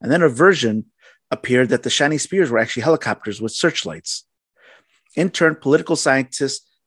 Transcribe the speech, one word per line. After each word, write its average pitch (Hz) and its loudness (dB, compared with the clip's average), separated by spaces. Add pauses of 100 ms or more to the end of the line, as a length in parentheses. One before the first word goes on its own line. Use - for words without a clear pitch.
and - -6
then 170 2
a 160 4
version 123 2 (440)
appeared 123 0
that 123 0
the 120 -4
shiny 147 0
spears 180 0
were 117 0
actually 117 -2
helicopters 113 -2
with 110 -6
searchlights. - -4 (920)
In 175 0
turn, 160 2
political 156 0
scientist 135 -2 (200)